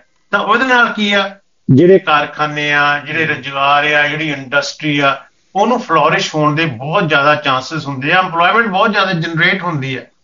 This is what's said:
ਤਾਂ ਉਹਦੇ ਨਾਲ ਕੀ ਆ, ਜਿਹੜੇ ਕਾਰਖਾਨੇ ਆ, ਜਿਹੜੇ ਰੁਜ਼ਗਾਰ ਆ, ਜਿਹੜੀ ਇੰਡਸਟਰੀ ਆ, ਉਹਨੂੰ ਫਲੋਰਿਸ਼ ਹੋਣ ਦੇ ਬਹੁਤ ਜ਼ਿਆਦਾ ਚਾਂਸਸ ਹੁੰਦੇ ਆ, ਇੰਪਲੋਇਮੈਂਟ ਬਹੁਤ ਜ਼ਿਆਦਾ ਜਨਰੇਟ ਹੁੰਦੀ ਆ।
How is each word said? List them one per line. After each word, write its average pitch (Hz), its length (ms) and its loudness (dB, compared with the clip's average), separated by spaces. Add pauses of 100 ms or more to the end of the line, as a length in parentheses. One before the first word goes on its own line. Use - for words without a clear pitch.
(320)
ਤਾਂ 202 80 0
ਉਹਦੇ 214 260 0
ਨਾਲ 240 300 2
ਕੀ 208 180 -2
ਆ, 202 220 -2 (340)
ਜਿਹੜੇ 175 300 6
ਕਾਰਖਾਨੇ 147 720 -2
ਆ, 147 260 2
ਜਿਹੜੇ 151 260 -4
ਰੁਜ਼ਗਾਰ 143 680 0
ਆ, 147 140 2
ਜਿਹੜੀ 156 220 -4
ਇੰਡਸਟਰੀ 143 720 -4
ਆ, 143 220 0 (340)
ਉਹਨੂੰ 220 240 0
ਫਲੋਰਿਸ਼ 160 560 0
ਹੋਣ 151 200 0
ਦੇ 165 100 0
ਬਹੁਤ 151 440 -2
ਜ਼ਿਆਦਾ 147 260 2
ਚਾਂਸਸ 147 520 -4
ਹੁੰਦੇ 139 240 -4
ਆ, 185 140 2
ਇੰਪਲੋਇਮੈਂਟ 180 420 2
ਬਹੁਤ 202 240 0
ਜ਼ਿਆਦਾ 196 220 0
ਜਨਰੇਟ 170 480 -2
ਹੁੰਦੀ 135 340 -4
ਆ। 120 60 -10 (220)